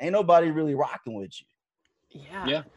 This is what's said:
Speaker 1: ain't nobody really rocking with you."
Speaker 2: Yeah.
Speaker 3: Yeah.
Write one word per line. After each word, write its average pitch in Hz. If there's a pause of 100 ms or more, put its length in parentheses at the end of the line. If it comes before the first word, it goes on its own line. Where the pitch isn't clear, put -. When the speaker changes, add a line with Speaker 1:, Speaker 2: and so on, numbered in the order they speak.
Speaker 1:
ain't 165
nobody 170
really 151
rocking 127
with 98
you." -
Speaker 2:
Yeah. 175
Speaker 3:
Yeah. 147 (140)